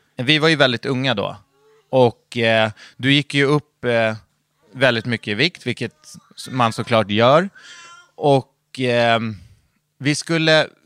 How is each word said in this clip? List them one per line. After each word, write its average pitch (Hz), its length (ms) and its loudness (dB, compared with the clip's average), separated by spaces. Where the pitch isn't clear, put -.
Vi 143 220 0
var 151 100 0
ju 160 80 2
väldigt 127 300 0
unga 131 280 -2
då. 98 220 -6
Och, 123 440 0
eh, 113 340 2
du 127 160 0
gick 143 220 0
ju 143 100 2
upp, 143 400 -2
eh, 117 300 0
väldigt 123 320 0
mycket 113 220 -6
i 104 60 -4
vikt, 143 320 -4
vilket 120 260 -6
man 120 220 0
såklart 110 380 0
gör. 131 400 2
Och, - 640 -2
eh, 120 400 0
vi 143 160 -2
skulle, 160 520 0